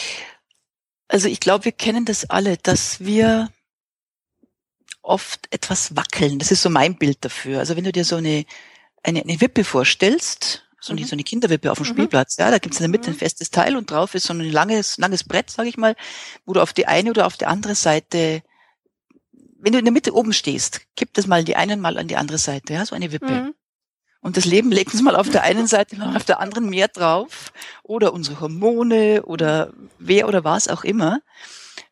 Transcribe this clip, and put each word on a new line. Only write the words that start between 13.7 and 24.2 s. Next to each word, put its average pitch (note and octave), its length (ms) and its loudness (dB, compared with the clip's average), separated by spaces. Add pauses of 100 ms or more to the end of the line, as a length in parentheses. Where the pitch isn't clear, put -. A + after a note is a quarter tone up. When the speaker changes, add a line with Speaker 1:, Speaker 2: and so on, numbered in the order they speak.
Speaker 1:
und A3 140 -8
drauf D#3+ 240 -2
ist F3+ 100 -4
so F3 80 -4
ein E3+ 60 -6
langes, E3 580 0
langes F#3 260 -2
Brett, - 280 -2
sag A#3 160 -4
ich A#3 100 -10
mal, A3 180 2 (520)
wo F#3 60 -4
du F3 80 6
auf E3+ 120 2
die - 140 0
eine G3 240 2
oder G#3+ 160 2
auf F3+ 100 -6
die - 80 -2
andere G#3 300 -2
Seite, D#3+ 640 0 (1200)
wenn G#3+ 140 0
du B3+ 40 4
in A#3 80 2
der A#3 80 4
Mitte - 220 0
oben A3 180 2
stehst, - 480 -4 (140)
kipp - 180 -6
das G3 140 0
mal F3 160 4
die D#3 120 -2
eine G3 180 0
und G#3 80 -4
mal E3+ 180 -4
an F3 80 -6
die D3+ 100 -4
andere D3 220 -4
Seite, C#3 340 -6
ja, F#3 140 -4
so - 80 -10
eine F3 160 -8
Wippe. C4 220 -4 (100)
Speaker 2:
Mhm. D4 100 -10 (720)